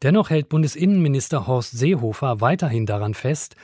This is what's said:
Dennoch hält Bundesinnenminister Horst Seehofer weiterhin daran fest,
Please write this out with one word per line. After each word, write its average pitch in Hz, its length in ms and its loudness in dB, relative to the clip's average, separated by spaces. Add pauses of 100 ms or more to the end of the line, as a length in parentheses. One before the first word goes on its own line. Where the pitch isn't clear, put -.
Dennoch 170 300 2
hält 156 180 0
Bundesinnenminister 156 960 2
Horst 123 320 -2
Seehofer 117 640 0
weiterhin 117 460 0
daran 104 260 -2
fest, - 500 -6